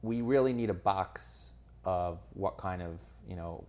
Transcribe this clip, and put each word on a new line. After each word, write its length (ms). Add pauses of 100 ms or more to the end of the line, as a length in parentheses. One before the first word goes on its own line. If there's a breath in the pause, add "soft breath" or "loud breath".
we 180
really 320
need 180
a 40
box 760 (340)
of 360 (140)
what 240
kind 220
of, 200 (280)
you 80
know 320